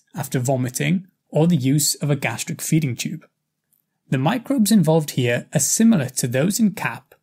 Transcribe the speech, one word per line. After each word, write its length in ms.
after 240
vomiting 680
or 180
the 100
use 380
of 140
a 60
gastric 460
feeding 340
tube. 300
The 80
microbes 540
involved 400
here 420
are 60
similar 500
to 180
those 340
in 100
cap 520